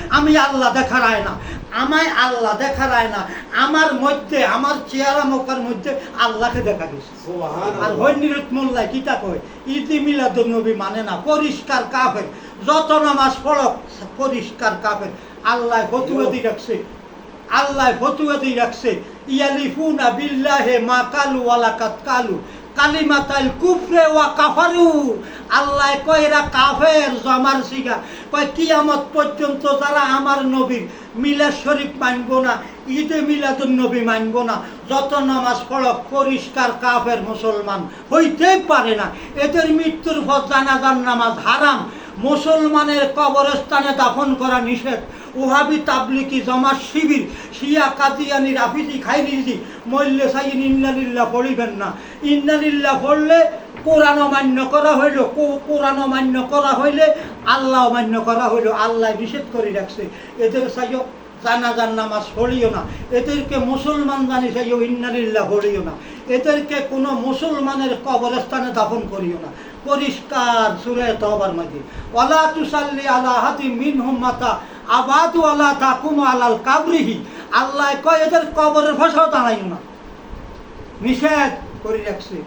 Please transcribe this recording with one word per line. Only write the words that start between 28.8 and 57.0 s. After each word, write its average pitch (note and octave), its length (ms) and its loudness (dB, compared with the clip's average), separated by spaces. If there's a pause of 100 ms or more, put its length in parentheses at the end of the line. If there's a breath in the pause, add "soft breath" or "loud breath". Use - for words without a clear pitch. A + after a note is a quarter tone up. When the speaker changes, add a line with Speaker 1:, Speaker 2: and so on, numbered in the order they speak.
Speaker 1:
পর্যন্ত D4 520 0
যারা C#4+ 360 2
আমার C#4 440 0
নবীর B3+ 420 0 (280 loud breath)
মিলাদ C#4+ 380 0 (100)
শরীফ C#4+ 260 0 (100)
মানব B3+ 420 0
না, A#3+ 160 0 (300 loud breath)
ঈদে D4+ 340 -2
মিলাদুন C#4 580 0
নবী B3 220 0
মানব A3 420 0
না, A3 180 -2 (280 loud breath)
যত C#4 240 0
নামাজ C4 440 0 (120)
পড়ো, B3+ 400 0
পরিষ্কার C4+ 600 0 (120)
কাফের, A#3+ 400 2
মুসলমান G#3 680 -4 (260 loud breath)
হইতে E4 540 4
পারে B3 280 2
না। G3+ 100 -2 (300 loud breath)
এদের D#4 340 2
মৃত্যুর D#4 580 0
পর C#4 120 4 (100)
জানাজার C4+ 480 2
নামাজ A#3 500 0
হারাম।" C4 420 2 (280 loud breath)
মুসলমানের D4 1000 2
কবরস্থানে C#4 760 2
দাফন C4+ 440 2
করা B3+ 240 0
নিষেধ। A#3+ 400 -2 (360 loud breath)
ওহাবি, C#4+ 500 2
তাবলিকি, C4+ 560 0
জমাত B3+ 340 2 (180)
শিবির, D4+ 340 2 (320 loud breath)
শিয়া, C#4+ 380 2
কাদিয়ানি, C#4 560 0
রাফিজি, C4 460 -2
খাইরিজি B3+ 580 -2 (300 loud breath)
মল্লে C4+ 420 2
সাইন C4+ 340 -2
ইন্নালিল্লাহ C4 680 0
পড়িবেন A#3+ 380 0
না। G3 220 -6 (320 loud breath)
ইন্নালিল্লাহ C#4+ 800 2
পড়লে D4+ 500 4 (320)
কোরআন D4 380 6
অমান্য C4+ 440 2
করা D4 300 4
হইল, C#4 280 4
কো-, C#4+ 440 0
কোরআন C#4 360 0
অমান্য C4 400 0
করা C#4 240 0
হইলে D4 480 4 (300 loud breath)